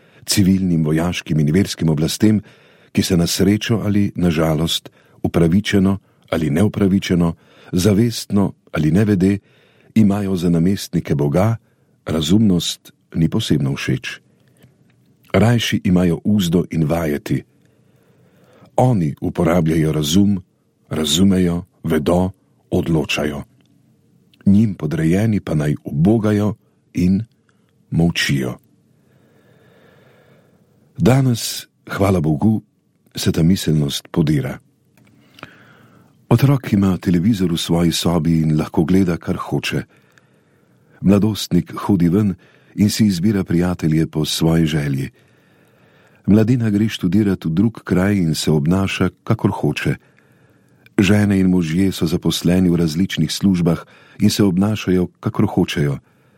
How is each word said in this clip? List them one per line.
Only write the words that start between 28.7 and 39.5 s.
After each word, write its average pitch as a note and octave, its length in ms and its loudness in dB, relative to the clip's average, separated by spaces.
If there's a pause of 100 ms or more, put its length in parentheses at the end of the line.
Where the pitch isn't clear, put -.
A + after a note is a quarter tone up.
Danes, B2+ 680 0 (220)
hvala F#2+ 320 0
Bogu, D#2+ 400 0 (540)
se - 160 -2
ta E3+ 120 0
miselnost D#2 640 0
podira. D2 500 -2 (1700)
Otrok C3 440 2
ima F#2+ 240 2
televizor F2+ 560 0
v E2 40 -2
svoji E2+ 340 0
sobi E2 500 0
in D#2 160 0
lahko D#2+ 260 -2
gleda, F2 340 0
kar F2+ 200 -6
hoče. - 460 -6 (1160)